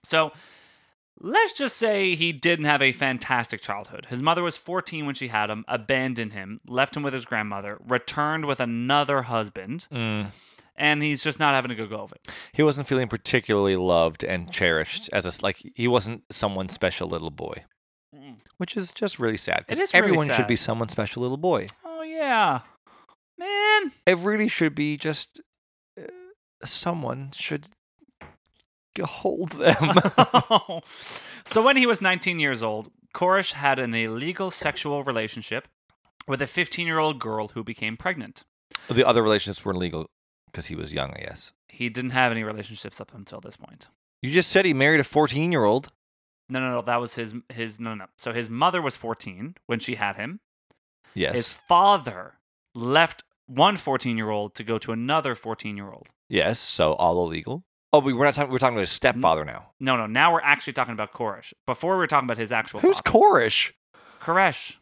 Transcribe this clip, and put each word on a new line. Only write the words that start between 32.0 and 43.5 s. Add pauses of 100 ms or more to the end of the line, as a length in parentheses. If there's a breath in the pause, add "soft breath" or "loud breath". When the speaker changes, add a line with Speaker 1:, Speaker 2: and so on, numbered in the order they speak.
Speaker 1:
nineteen
years
old, (240)
Koresh
had
an
illegal
sexual
relationship (600)
with
a
fifteen-year-old
girl
who
became
pregnant. (460 loud breath)
Speaker 2:
The
other
relationships
were
illegal. (440)
'Cause
he
was
young,
I
guess. (140)
Speaker 1:
He
didn't
have
any
relationships
up
until
this